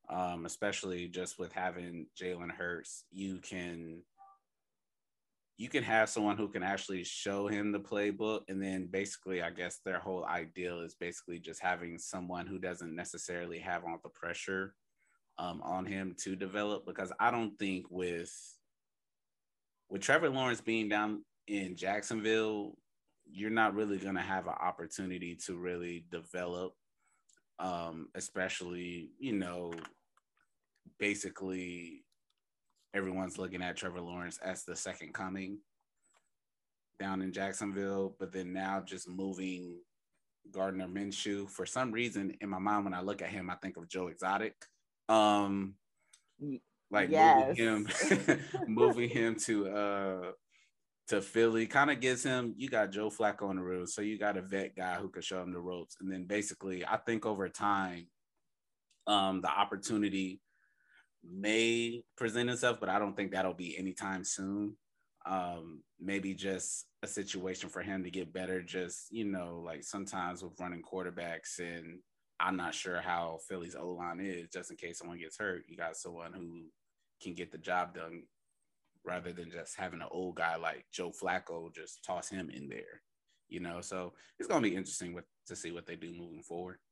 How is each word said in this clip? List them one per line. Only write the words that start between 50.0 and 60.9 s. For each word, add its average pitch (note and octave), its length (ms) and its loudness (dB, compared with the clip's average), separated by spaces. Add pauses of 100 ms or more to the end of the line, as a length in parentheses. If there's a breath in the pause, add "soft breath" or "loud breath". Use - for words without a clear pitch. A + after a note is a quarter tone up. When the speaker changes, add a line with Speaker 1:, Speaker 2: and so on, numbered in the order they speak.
Speaker 1:
to G2+ 120 4
Philly A2+ 460 6
kinda C#3+ 280 6
gives B2 280 2
him, B2+ 340 2
you C3 120 -4
got G#2+ 220 4
Joe G#2 180 0
Flacco G#2 340 2
on G2 120 0
the F#2 60 0
road, F2+ 280 -2
so - 120 -4
you G#2+ 160 0
got G2+ 200 2
a F2+ 40 -2
vet G2 340 -2
guy F2+ 200 -2
who F#2+ 140 -4
could F2 140 -8
show F#2 180 -2
him F2+ 120 -4
the F2 60 -4
ropes. F2 420 -6
And F#2+ 100 -4
then F#2 140 -4
basically, F#2+ 600 -2
I A2+ 120 2
think A2+ 280 0
over G2 240 2
time, F#2+ 580 2 (1000)
um, F#2+ 340 6
the E2 80 2
opportunity G2 920 2 (840)